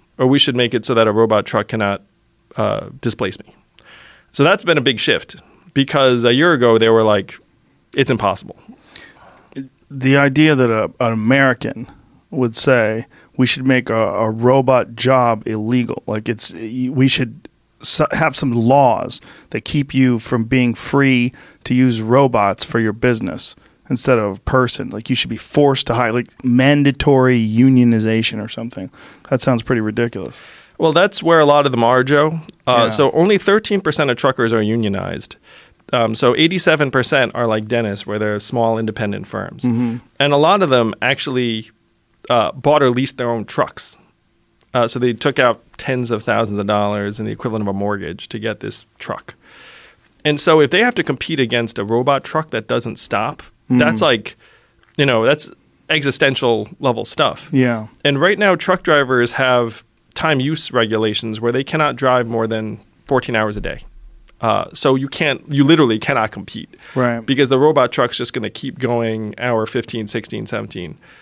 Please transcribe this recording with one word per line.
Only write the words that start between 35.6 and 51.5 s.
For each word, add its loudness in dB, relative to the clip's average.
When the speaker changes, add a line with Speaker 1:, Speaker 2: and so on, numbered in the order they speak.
Speaker 1:
Um, 0
so 2
eighty-seven 2
percent 0
are -2
like -2
Dennis, -4
where -6
they're -2
small -2
independent -6
firms. -10
Speaker 2:
Mm-hmm. 0
Speaker 1:
And 2
a 4
lot 4
of 2
them 2
actually, -4
uh, 0
bought 0
or 4
leased -4
their -4
own -4
trucks. -6
Uh, 0
so -4
they 0
took -2
out 2
tens -4
of -2
thousands -2
of -4
dollars -2
in -6
the -6
equivalent -6
of -4
a -2
mortgage -6
to -10
get -8
this -10
truck. -12
And 0
so 4
if 4
they 2
have 2
to -2
compete -4
against -2